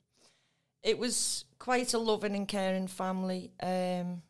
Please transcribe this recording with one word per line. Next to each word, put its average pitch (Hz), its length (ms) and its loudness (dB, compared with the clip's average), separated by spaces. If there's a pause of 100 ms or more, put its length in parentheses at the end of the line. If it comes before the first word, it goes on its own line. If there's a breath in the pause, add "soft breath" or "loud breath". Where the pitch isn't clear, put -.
(840 soft breath)
it 220 160 2
was - 460 -2 (120)
quite 247 360 2
a 233 40 4
loving 214 380 2
and 202 100 -2
caring 190 420 0
family. 185 640 -2 (120)
Um, 180 680 -2